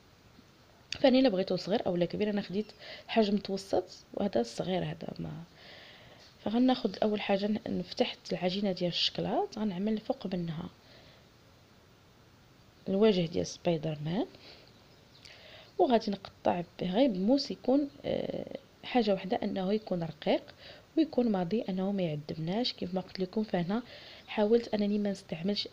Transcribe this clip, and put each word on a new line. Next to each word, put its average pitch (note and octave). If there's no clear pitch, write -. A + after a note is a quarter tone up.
فاني C4
الا C4
بغيتو F#3+
صغير F3+
اولا F3
كبير، G3
انا G3+
خديت G3
حجم G#3+
متوسط -
وهذا G3+
الصغير F3
هذا D#3
ما. D#3+
فغناخد A#3+
اول G#3
حاجه G3+
ن-، G#3+
نفتح -
العجينه F#3
ديال F3+
الشكلاط، G#3+
غنعمل G#3+
فوق -
منها F3
الوجه F#3+
ديال E3+
سبايدر D#3+
مان، G3
وغادي B3
نقطع F#3+
به F3+
غير B3+
بموس G#3
يكون، C#4
آه، -
حاجه G#3
واحده F#3
انه G3
يكون F#3
رقيق F#3
ويكون B3
ماضي، F#3
انه F#3+
ما F#3+
يعذبناش D#3+
كيف F3+
ما F#3
قلت -
لكم. F#3
فهنا G3
حاولت A3+
انني G#3
ما G3+
نستعملش F#3+